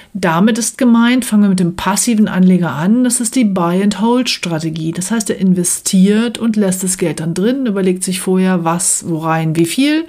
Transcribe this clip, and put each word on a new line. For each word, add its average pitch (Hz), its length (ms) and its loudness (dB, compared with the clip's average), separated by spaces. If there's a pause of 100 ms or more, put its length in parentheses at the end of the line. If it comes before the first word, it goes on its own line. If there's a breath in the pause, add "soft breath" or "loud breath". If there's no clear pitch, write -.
(140 loud breath)
Damit 190 460 2
ist - 180 -4
gemeint, 240 480 2
fangen 208 200 2
wir 202 60 2
mit 185 100 2
dem 170 160 -2
passiven 208 500 0
Anleger 180 460 2
an, 208 320 0
das 247 160 0
ist 233 160 -4
die 262 80 2
Buy-and-Hold-Strategie. 185 1500 -2
Das 180 220 -6
heißt, 226 180 -4
er - 80 -4
investiert 196 960 2
und 220 200 -2
lässt 190 260 0
das 185 160 -4
Geld 170 220 -2
dann 165 120 -4
drin, 247 340 0
überlegt 185 360 0
sich 185 180 -4
vorher, 185 440 0
was, 170 420 -2
wo 165 120 -4
rein, 160 360 -2
wie 165 120 2
viel 302 420 0